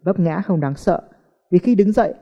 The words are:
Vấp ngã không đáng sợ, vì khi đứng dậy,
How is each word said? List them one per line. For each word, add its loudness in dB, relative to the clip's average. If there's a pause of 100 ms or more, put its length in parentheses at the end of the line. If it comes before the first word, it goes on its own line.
Vấp -2
ngã -2
không -2
đáng -4
sợ, -4 (480)
vì 4
khi 2
đứng 4
dậy, 0